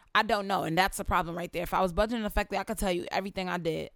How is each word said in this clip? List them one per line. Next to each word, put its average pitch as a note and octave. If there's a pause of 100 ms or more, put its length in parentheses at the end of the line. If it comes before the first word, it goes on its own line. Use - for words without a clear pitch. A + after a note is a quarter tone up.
(140)
I G#3+
don't G#3
know. F#3+
And D#3+
that's F#3+
the G3
problem F3
right F3
there. E3+
If E3+
I F3+
was F#3
budgeting A3
effectively, G#3
I G3
could G#3
tell F#3+
you F3
everything F#3+
I F3+
did. D#3+